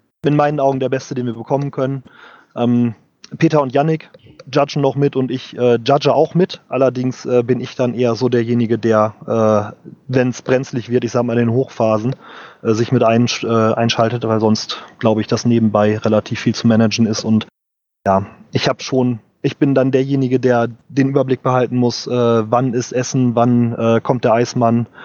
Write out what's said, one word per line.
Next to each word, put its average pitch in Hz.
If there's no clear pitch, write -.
in 147
meinen 147
Augen 135
der 131
Beste, 131
den 123
wir 120
bekommen 135
können. 135
Ähm, 120
Peter 156
und 127
Yannick 156
judgen 143
noch 135
mit 139
und 131
ich, -
äh, 120
judge 139
auch 156
mit. 180
Allerdings, 127
äh, 123
bin 120
ich 123
dann 123
eher 120
so 123
derjenige, 117
der, 110
äh, -
wenn's 127
brenzlig 131
wird, 117
ich 117
sag 120
mal 120
in 117
den 113
Hochphasen, 117
äh, 113
sich 113
mit 120
einsch-, 113
äh, 113
einschaltet, 117
weil 110
sonst, 107
glaube 110
ich, -
das -
nebenbei 107
relativ 110
viel 117
zu -
managen 113
ist 110
und 110
ja, 98
ich -
hab 127
schon, 123
ich -
bin 139
dann 131
derjenige, 131
der 120
den 135
Überblick 131
behalten 127
muss, 120
äh, -
wann 120
ist 120
Essen, 123
wann, 120
äh, 113
kommt 123
der 113
Eismann, 117